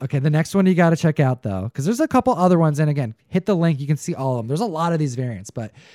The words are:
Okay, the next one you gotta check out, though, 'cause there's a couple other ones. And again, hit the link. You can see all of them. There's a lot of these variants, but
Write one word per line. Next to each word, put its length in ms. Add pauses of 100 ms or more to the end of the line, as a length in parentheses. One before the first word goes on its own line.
Okay, 160
the 120
next 240
one 100
you 100
gotta 220
check 240
out, 220
though, 320
'cause 100
there's 160
a 80
couple 260
other 240
ones. 220
And 80
again, 260 (140)
hit 160
the 100
link. 240
You 80
can 120
see 160
all 180
of 60
them. 100
There's 140
a 20
lot 300
of 40
these 180
variants, 340
but 220 (220)